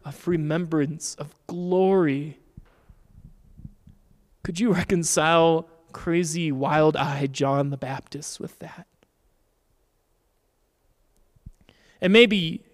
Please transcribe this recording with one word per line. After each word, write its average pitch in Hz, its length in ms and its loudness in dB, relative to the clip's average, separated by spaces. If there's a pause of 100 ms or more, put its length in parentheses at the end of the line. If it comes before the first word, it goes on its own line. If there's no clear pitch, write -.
of - 220 -14
remembrance, 160 880 -2
of 147 200 -14 (120)
glory. 180 920 0 (2000)
Could 170 160 -8
you 226 120 2
reconcile 165 960 2 (240)
crazy, 165 600 -2
wild-eyed 143 800 0
John 139 380 0
the 139 60 -8
Baptist 135 640 -12
with - 200 -14
that? 165 260 -18 (3250)
And 185 140 2
maybe 202 500 4 (100)